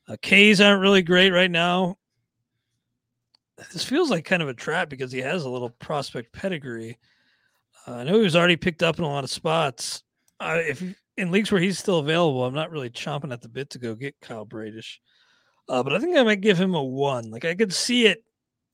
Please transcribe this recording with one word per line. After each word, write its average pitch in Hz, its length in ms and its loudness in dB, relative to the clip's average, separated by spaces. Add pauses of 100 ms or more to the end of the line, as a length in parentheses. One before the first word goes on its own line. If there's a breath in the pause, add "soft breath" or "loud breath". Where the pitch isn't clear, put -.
uh, 117 140 -12
K's 202 400 6
aren't 202 200 6
really 196 200 6
great 180 300 4
right 180 200 4
now. 175 460 0 (1800)
This 170 100 -6
feels 311 260 0
like 175 140 -2
kind 175 180 0
of 151 60 -4
a 131 60 -6
trap 180 340 -4
because 131 240 -10
he 131 80 -6
has 147 240 -4
a 131 60 -6
little 123 220 -6
prospect - 600 -8
pedigree. 123 640 -10 (880)
Uh, 123 100 -12
I 120 80 -10
know 175 140 2
he 226 60 6
was 165 120 2
already 175 200 4
picked 175 280 -4
up 165 160 0
in 175 40 -2
a 151 60 -4
lot 143 140 -4
of 120 60 -8
spots. - 720 -4 (360)
Uh, 165 260 -4
if, 143 180 -6 (340)
in 180 140 -4
leagues 196 200 2
where 196 80 2
he's 180 200 0
still 185 180 0
available, 151 480 2
I'm 127 80 -4
not 160 160 -6
really 135 220 -8
chomping 143 420 -8
at 117 80 -12
the 117 80 -20
bit 131 220 -12
to 131 80 -16
go 117 160 -8
get 139 260 -12
Kyle 110 240 -14
Bradish. 110 560 -14 (640)
Uh, 254 140 -2
but 139 120 -2
I 185 60 2
think 339 160 0
I 277 60 6
might 214 200 2
give 190 180 4
him 185 160 0
a 143 80 -2
one. 131 480 -4
Like, 117 120 -14
I 165 120 -4
could 196 180 -2
see 240 320 2
it. 196 180 2 (500)